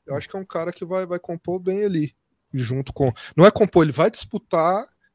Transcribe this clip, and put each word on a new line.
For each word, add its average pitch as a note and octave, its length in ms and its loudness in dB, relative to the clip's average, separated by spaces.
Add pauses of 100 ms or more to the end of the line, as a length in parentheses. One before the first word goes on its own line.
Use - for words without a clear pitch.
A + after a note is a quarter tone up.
eu C#3 100 -10
acho D3 120 -10
que - 80 -14
é F#3+ 40 -8
um F#3+ 60 -12
cara E3+ 260 -8
que - 120 -12
vai, F#3 220 -6
vai F3 120 -6
compor F3 420 -8
bem F#3+ 260 -4
ali, E3 280 -2 (400)
junto B2+ 380 -4
com, C3 200 0 (240)
não E3 100 8
é G#3+ 60 10
compor, F3+ 320 4
ele D3 100 0
vai F#3 180 2
disputar, F#3 720 -4 (300)